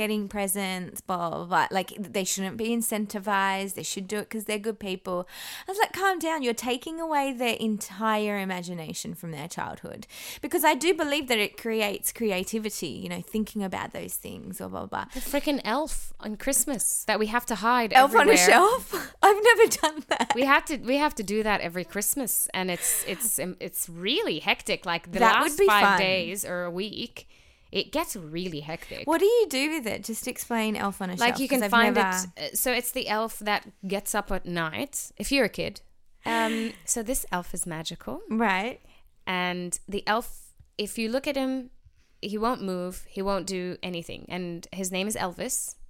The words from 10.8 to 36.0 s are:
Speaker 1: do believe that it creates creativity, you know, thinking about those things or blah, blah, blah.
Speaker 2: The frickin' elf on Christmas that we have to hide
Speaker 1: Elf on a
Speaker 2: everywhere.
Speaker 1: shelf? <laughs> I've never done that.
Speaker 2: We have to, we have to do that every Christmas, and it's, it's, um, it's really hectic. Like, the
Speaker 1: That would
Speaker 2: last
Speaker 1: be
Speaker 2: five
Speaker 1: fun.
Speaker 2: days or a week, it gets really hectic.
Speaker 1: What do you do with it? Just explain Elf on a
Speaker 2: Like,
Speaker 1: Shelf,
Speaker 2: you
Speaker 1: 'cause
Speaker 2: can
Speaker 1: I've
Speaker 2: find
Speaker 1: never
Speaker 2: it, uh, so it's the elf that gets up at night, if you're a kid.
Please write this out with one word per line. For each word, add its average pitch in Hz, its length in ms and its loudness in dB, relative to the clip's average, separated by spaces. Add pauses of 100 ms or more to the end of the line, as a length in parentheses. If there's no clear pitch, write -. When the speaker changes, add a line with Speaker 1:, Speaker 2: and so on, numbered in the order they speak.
Speaker 1:
do 359 80 6
believe 294 340 0
that 233 120 4
it 208 260 0
creates 220 460 0
creativity, 202 800 -2 (100)
you 180 100 -8
know, 175 80 -6
thinking 214 420 -4
about 190 300 -4
those 180 220 -8 (100)
things 95 360 -12
or 190 80 -8
blah, 185 160 -8
blah, 196 200 -6
blah. - 80 -
Speaker 2:
The 262 80 -6 (100)
frickin' 285 320 0
elf 277 560 -2
on 214 180 -8
Christmas - 680 0
that 208 140 2
we 214 80 2
have 240 200 -2
to 233 80 0
hide 226 380 2
Speaker 1:
Elf 269 220 10
on - 140 8
a 453 40 10
Speaker 2:
everywhere. 359 160 8
Speaker 1:
shelf? 392 340 8 (360)
<laughs> - 80 6
I've 403 140 8 (100)
never 440 160 10 (160)
done 311 140 0 (120)
that. 240 260 2
Speaker 2:
We 247 80 2 (100)
have 311 120 6
to, 302 120 -4 (140)
we 269 60 4
have 294 180 2
to 226 80 -6
do 208 200 -2
that 208 180 2
every 170 240 -6
Christmas, - 680 -2
and 185 220 -2
it's, - 320 0
it's, 202 320 -2
um, 175 200 -4
it's - 300 -8
really 196 500 -2
hectic. 202 460 -2
Like, 170 260 -2
the 185 80 -4
Speaker 1:
That 226 220 8
would 311 100 2
Speaker 2:
last - 80 -4
Speaker 1:
be 403 80 8
Speaker 2:
five 208 180 8
Speaker 1:
fun. 196 140 6
Speaker 2:
days 185 460 0
or 180 180 -4
a 175 80 -4
week, 202 560 -8 (440)
it - 200 -2
gets 330 240 -2
really 165 460 -8
hectic. - 460 -12
Speaker 1:
What 320 120 4
do 381 60 6
you 453 240 8
do 262 140 2 (120)
with 269 120 -4
it? 196 160 -4
Just - 240 -6
explain 220 480 -2
Elf - 260 -4
on 185 80 -4
a 180 60 -4
Speaker 2:
Like, 233 200 2
Speaker 1:
Shelf, - 60 -4
Speaker 2:
you 269 60 0
Speaker 1:
'cause 269 100 2
Speaker 2:
can 233 60 2
Speaker 1:
I've 202 80 0
Speaker 2:
find 240 240 6
Speaker 1:
never 185 320 2 (100)
Speaker 2:
it, - 160 -8
uh, - 20 -14
so 254 160 0
it's 247 200 -2
the 262 180 -4
elf 220 300 -2
that 208 280 -2 (200)
gets 196 280 -2
up 208 160 -2
at 185 140 -2
night, 170 720 -4
if - 140 -4
you're 269 140 4
a 185 40 0 (120)
kid. 170 200 -6 (440)